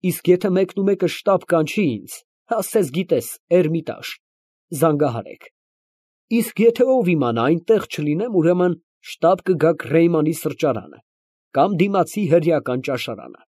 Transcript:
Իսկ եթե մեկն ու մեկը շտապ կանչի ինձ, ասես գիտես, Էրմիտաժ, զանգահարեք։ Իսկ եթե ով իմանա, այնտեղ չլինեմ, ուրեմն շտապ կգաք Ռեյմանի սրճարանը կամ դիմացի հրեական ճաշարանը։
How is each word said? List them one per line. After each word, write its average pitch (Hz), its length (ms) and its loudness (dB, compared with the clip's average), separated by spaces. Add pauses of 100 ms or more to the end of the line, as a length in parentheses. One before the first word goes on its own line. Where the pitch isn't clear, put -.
Իսկ 175 260 -2
եթե 180 200 4
մեկն 185 300 0
ու 196 60 0
մեկը 185 240 0
շտապ - 380 -2
կանչի 170 380 0
ինձ, 107 260 -6 (380)
ասես 196 420 -2
գիտես, 160 340 -2 (200)
Էրմիտաժ, 165 680 -2 (600)
զանգահարեք։ 143 800 -2 (800)
Իսկ 220 320 -2
եթե 233 240 4
ով 254 240 2
իմանա, 120 340 0
այնտեղ 170 400 2
չլինեմ, 170 520 -4
ուրեմն 175 380 2 (240)
շտապ - 440 0
կգաք 160 440 0
Ռեյմանի 156 500 2
սրճարանը 113 640 -6 (540)
կամ 170 220 2
դիմացի 196 500 0
հրեական 147 580 2
ճաշարանը։ 120 560 -8 (140)